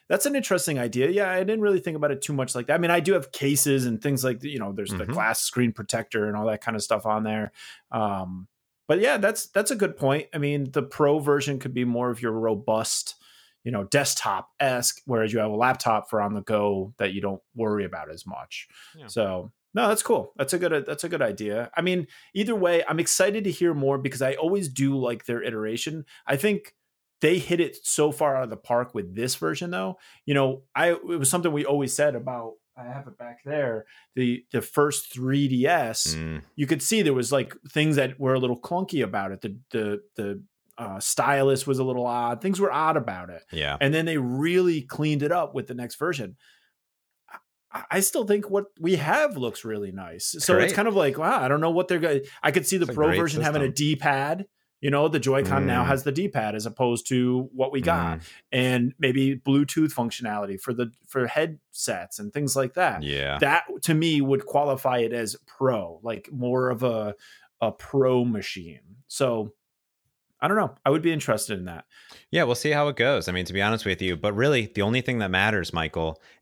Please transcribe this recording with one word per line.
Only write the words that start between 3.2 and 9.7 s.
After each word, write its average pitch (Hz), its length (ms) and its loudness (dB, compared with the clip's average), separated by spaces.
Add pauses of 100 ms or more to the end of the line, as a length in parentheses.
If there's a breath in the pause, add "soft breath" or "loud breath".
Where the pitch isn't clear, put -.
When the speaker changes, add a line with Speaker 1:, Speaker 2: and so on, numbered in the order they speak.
Speaker 1:
cases 139 560 2
and 110 120 -2
things 135 240 0
like, 127 200 -2
you 143 160 -6
know, 101 120 -4
there's 101 200 -6
the 95 60 -4
Speaker 2:
Mm-hmm. 104 160 -4
Speaker 1:
glass 107 280 0
screen 123 300 0
protector 107 560 -4
and 104 100 -2
all 107 80 -2
that 107 160 0
kind 113 160 -4
of 101 60 -4
stuff 107 240 -2
on 110 160 0
there. 107 280 -2 (400 loud breath)
Um, 95 560 -4 (400)
but 190 120 4
yeah, 254 180 4
that's, 214 300 0
that's 214 240 0